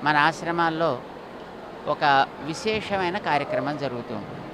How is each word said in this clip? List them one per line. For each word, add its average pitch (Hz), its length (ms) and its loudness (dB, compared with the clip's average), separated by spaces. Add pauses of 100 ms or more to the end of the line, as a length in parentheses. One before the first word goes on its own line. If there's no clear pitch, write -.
మన 147 140 4
ఆశ్రమాల్లో 160 840 2 (840)
ఒక 143 400 4 (140)
విశేషమైన 190 760 -2
కార్యక్రమం 147 600 0
జరుగుతూ 123 380 -4
ఉంటుంది. - 260 -10 (120)